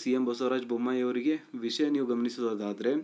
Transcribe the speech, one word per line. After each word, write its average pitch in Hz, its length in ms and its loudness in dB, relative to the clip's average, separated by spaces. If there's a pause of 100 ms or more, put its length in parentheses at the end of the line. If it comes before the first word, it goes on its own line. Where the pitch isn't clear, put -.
ಸಿ 123 160 0
ಎಂ 131 100 2
ಬಸವರಾಜ 123 420 0
ಬೊಮ್ಮಾಯಿ 123 380 0
ಅವರಿಗೆ 123 260 2 (320)
ವಿಷಯ 151 200 0 (100)
ನೀವು 135 160 0
ಗಮನಿಸೋದಾದ್ರೆ, 113 800 0 (120)